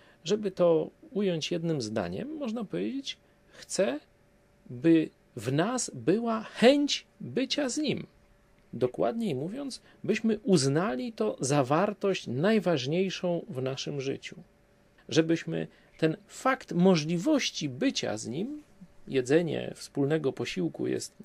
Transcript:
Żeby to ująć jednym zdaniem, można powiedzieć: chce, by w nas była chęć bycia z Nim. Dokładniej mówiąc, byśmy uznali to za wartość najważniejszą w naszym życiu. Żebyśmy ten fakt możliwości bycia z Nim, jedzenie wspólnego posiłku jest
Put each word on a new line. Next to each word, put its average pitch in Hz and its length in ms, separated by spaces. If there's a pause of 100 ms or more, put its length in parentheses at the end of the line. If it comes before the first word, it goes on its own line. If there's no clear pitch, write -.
(240)
Żeby 202 280
to 165 380 (220)
ująć 190 400
jednym 165 300
zdaniem, 110 560
można 240 260
powiedzieć: 208 540 (300)
chce, 240 520 (720)
by 156 400 (260)
w 120 160
nas 214 420
była 220 480
chęć 277 640 (160)
bycia 262 480
z 226 80
Nim. 277 300 (680)
Dokładniej 160 600
mówiąc, 220 460 (220)
byśmy 220 360
uznali 196 760
to 220 260
za 143 240
wartość 185 640
najważniejszą 170 1200
w 131 120
naszym 139 400
życiu. 131 340 (760)
Żebyśmy 165 580 (300)
ten 160 200 (100)
fakt - 440
możliwości 175 1000
bycia 123 480
z 110 100
Nim, 247 360 (440)
jedzenie 131 680
wspólnego 143 580
posiłku 156 540
jest - 260 (100)